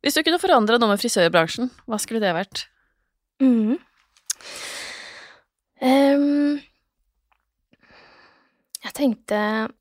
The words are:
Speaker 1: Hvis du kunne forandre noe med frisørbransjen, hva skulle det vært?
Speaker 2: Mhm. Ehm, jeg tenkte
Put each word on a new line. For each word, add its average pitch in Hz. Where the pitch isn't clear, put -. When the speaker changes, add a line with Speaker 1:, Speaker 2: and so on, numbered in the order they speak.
Speaker 1:
Hvis 285
du 311
kunne 339
forandre 240
noe 226
med 202
frisørbransjen, 180
hva 214
skulle 226
det 190
vært? -
Speaker 2:
Mhm. 240
Ehm, 285
jeg -
tenkte 220